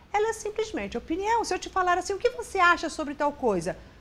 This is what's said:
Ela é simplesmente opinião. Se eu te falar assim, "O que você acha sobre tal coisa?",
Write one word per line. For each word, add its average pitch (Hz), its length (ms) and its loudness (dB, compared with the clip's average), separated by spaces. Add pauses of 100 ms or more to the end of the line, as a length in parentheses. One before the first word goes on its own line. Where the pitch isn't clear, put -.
(140)
Ela 427 140 2
é 453 40 -2
simplesmente 415 640 -6
opinião. 392 480 0
Se - 80 -2
eu 370 60 -2
te - 100 -8
falar 359 300 2
assim, 359 140 -4
"O 381 60 -4
que 480 120 2
você 453 300 -4
acha 339 280 6
sobre 294 280 -6
tal 294 160 2
coisa?", 185 440 0 (240)